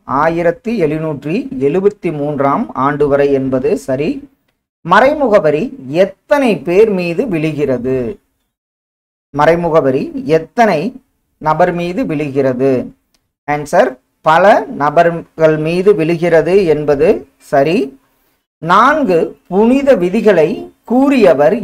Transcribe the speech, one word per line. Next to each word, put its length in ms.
ஆயிரத்தி 480
எழுநூற்றி 500
எழுபத்தி 420
மூன்றாம் 460
ஆண்டு 260
வரை 180
என்பது 320
சரி. 220
மறைமுக 500
வரி 180
எத்தனை 480
பேர் 320
மீது 220
விழுகிறது? 640
மறைமுக 520
வரி 180
எத்தனை 420
நபர் 380
மீது 220
விழுகிறது? 600
ஆன்சர் 440
பல 200
நபர்கள் 840
மீது 340
விழுகிறது 560
என்பது 360
சரி. 280
நான்கு 560
புனித 460
விதிகளை 540
கூறியவர் 760